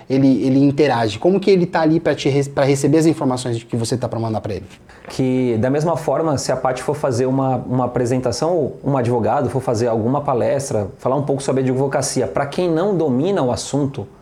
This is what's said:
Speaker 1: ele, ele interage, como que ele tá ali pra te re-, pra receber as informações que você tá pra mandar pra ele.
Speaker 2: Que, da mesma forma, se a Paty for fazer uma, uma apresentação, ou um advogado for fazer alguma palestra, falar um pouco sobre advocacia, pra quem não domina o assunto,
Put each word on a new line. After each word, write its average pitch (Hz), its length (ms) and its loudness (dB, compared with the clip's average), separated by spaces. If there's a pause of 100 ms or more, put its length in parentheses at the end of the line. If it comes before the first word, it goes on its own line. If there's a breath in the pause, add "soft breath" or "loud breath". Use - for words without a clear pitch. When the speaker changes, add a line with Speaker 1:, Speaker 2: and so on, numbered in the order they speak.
Speaker 1:
ele, 135 380 4
ele 135 140 4
interage, 135 580 2
como 185 220 2
que 196 100 0
ele 180 160 6
tá 170 160 0
ali 160 180 4
pra 160 140 0
te 143 160 0
re-, 139 200 0
pra 139 140 0
receber 143 360 4
as 156 80 4
informações 127 560 -2
que - 120 -8
você 117 220 -2
tá 120 100 -4
pra 113 120 -6
mandar 113 220 -2
pra 107 120 -6
ele. 87 120 -8 (440 loud breath)
Speaker 2:
Que, 127 500 0
da 127 120 0
mesma 156 260 0
forma, 147 400 0
se - 140 -4
a 127 40 2
Paty 127 280 -2
for 147 120 -2
fazer 131 300 0
uma, 131 300 0
uma 127 300 -2
apresentação, 127 680 0
ou 143 280 -2
um 139 120 0
advogado 120 540 0
for 131 120 -4
fazer 120 260 0
alguma 113 340 0
palestra, 113 680 -2 (100)
falar 127 160 -2
um 143 80 -2
pouco 139 180 -2
sobre 135 220 -2
advocacia, 135 640 -2
pra 139 180 -2
quem 180 240 -2
não 180 260 0
domina 160 460 0
o 127 100 0
assunto, 139 560 -4 (140)